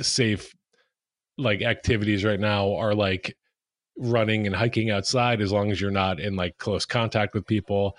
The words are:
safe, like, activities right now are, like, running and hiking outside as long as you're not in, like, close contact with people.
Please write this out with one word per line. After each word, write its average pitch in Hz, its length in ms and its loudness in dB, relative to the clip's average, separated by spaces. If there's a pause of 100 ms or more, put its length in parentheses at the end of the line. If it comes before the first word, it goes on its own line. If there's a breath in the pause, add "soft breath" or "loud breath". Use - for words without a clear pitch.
safe, 110 540 0 (840)
like, 107 260 0
activities 107 600 0
right 104 160 0
now 101 340 2
are, 104 200 0
like, 98 420 0 (640)
running 110 480 2
and 98 100 -2
hiking 113 340 0
outside 120 500 0
as 101 120 0
long 104 180 2
as 92 100 -2
you're 98 100 -2
not 95 280 0
in, 98 180 -4
like, 90 220 -4
close 98 280 -4
contact 110 480 0
with 101 120 -4
people. 101 520 0